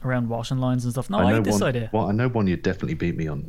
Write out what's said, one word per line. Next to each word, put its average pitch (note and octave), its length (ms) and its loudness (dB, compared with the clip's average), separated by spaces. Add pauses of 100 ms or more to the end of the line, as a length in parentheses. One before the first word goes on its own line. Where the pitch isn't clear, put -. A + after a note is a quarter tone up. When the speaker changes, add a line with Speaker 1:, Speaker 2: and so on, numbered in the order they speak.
Speaker 1:
around B2+ 280 -2
washing A#2 300 -4
lines B2+ 260 0
and A#2+ 80 -2
stuff. B2 160 -4
No, G3 80 -2
I F#3 60 4
Speaker 2:
I - 80 4
know A2 40 4
Speaker 1:
hate A2+ 80 2
this - 160 2
Speaker 2:
one, G#3 40 2
Speaker 1:
idea. A#2+ 280 0
Speaker 2:
well, G#2+ 160 2
I G2+ 60 0
know A#2+ 160 2
one A2+ 180 2
you'd F2 160 0
definitely F2+ 300 -2
beat E2 240 -2
me D#2+ 100 -2
on. D2 220 -6